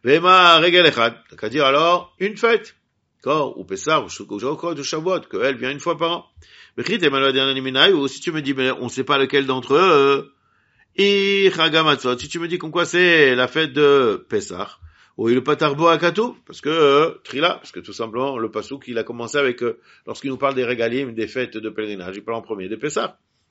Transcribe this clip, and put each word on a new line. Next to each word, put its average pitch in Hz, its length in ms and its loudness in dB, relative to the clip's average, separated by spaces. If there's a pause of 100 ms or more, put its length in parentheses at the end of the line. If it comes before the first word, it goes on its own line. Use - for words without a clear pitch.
Vema 170 580 6
Regal 175 260 6
echad, 117 280 2 (140)
t'as - 80 -20
qu'à 110 140 -8
dire 139 160 0
alors 170 520 0
une 202 200 -4
fête. 226 360 0 (480)
D'accord ? 143 360 -2
Ou 92 60 -14
Pessah, 113 380 -2
ou 92 60 -14
Sukkot, 104 340 -10
ou 151 400 -6
Shavuot, 160 380 -4 (100)
qu'elle 120 280 -2
vient 127 120 -6
une 143 80 -8
fois 165 200 -4
par 165 120 -2
an. 170 140 -6 (520)
Mais 120 80 -6
Chit, 185 200 -2
Emmanuel, 135 300 2
dernier 135 180 0
Niminaï, 131 400 2
ou 139 160 0
si - 100 -10
tu 170 140 -6
me 156 80 -6
dis, 139 140 -4
mais 131 160 0
on 123 180 -6
sait 131 160 -6
pas 143 140 2
lequel 135 260 0
d'entre 131 300 -2
eux, 151 40 6
euh, 139 440 4 (720)
I 196 580 2
Chagamatzot, 156 640 0
si 147 100 -14
tu 175 100 -8
me 170 100 -6
dis 175 80 -4
comme 160 140 -10
quoi 170 160 -2
c'est 165 480 4
la 123 120 2
fête 147 280 -4
de 139 520 2
Pessah, 95 440 -6 (480)
ou 113 100 -2
il 123 140 2
patarbo 151 460 0
akatou, 170 460 0 (120)
parce - 160 -20
que, 139 80 -4
euh, 151 400 4 (140)
Trila, 151 320 -2
parce - 160 -20
que 90 80 -14
tout 101 120 -18
simplement, 120 460 -6
le 110 120 -6
pasuk, 107 380 -10
il 120 80 -8
a 113 80 -2
commencé 120 320 -10
avec, 127 260 0
euh, 113 180 -6 (260)
lorsqu'il 135 240 -10
nous 131 80 -10
parle 135 160 -2
des 127 100 -2
régalim, 120 480 -4
des 110 160 -6
fêtes 120 300 -8
de 110 100 -8
pèlerinage, 98 480 -10
il 104 80 -16
parle 113 140 -8
en 110 40 -10
premier 98 280 -10
de 107 60 -8
Pessah. - 420 -6 (320)